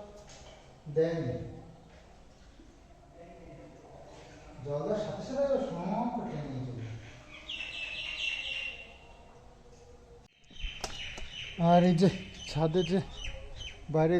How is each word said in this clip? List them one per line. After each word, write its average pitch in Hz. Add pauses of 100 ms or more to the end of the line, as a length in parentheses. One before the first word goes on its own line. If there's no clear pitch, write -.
(960)
দেয়নি। 160 (3250)
জল 143
দেওয়ার 208
সাথে -
সাথে 262
ওরা 269
সঙ্গে 185 (340)
টেনে 147
নিয়ে 127
চলে 113
যায়। 113 (4000)
আর 175
এই 180
যে 190 (420)
ছাদে 160
যে 190 (920)
বাইরে 160